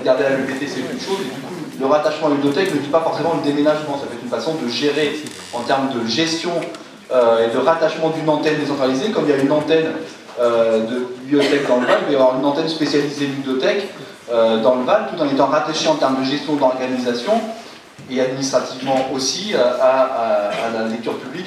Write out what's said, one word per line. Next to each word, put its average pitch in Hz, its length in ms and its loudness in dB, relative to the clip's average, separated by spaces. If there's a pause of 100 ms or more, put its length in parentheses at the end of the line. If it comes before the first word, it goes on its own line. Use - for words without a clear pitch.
garder 131 180 4
à 135 60 2
l'E 131 160 0
P 131 80 -4
T, 139 140 -6
c'est 123 120 -6
une 127 220 -6
chose. 196 180 -4
Et - 160 -6
du 135 60 -10
coup, 185 120 -12 (240)
le 131 80 -4
rattachement 151 420 2
à - 20 2
la 143 80 2
ludothèque 156 360 0
ne 143 60 0
dit 131 80 -6
pas 160 140 4
forcément 160 340 0
le 143 80 -2
déménagement. 143 560 0
Ça 139 80 -8
peut 120 80 -10
être 117 80 -12
une 123 60 -8
façon 156 260 -4
de 123 140 -4
gérer 143 500 0 (320)
en 120 100 -6
termes 135 280 0
de 117 180 -2
gestion, 165 440 -2 (600)
euh, 117 360 6
et 120 60 -2
de 127 60 2
rattachement 160 500 2
d'une 151 180 -2
antenne 151 320 2
décentralisée, 135 520 0
comme 156 140 0
il 143 100 4
y 131 40 0
a - 20 2
une 139 100 2
antenne, 156 400 2 (480)
euh, 113 480 4
de 123 200 -4 (120)
bibliothèque 139 480 2
dans 123 120 4
le 123 60 0
Val, - 160 4
il - 60 -2
peut 147 60 2
y - 20 4
avoir 131 240 4
une 143 60 0
antenne 156 220 0
spécialisée 143 600 0
ludothèque, 135 640 -2 (420)
euh, 113 260 4
dans 110 180 4
le 127 100 -2
Val, 196 280 2
tout 175 80 -4
en 147 80 2
étant 139 160 4
rattaché 160 420 0
en 156 80 4
termes 131 240 0
de 131 60 -2
gestion 143 300 -2
d'organisation 127 840 0 (680)
et 127 100 -2
administrativement 131 920 0
aussi, 180 400 -4
euh, 123 260 2
à, 131 220 4
à, 113 460 0
à 113 260 -4
la 110 140 -2
lecture 117 320 -6
publique, 160 280 -10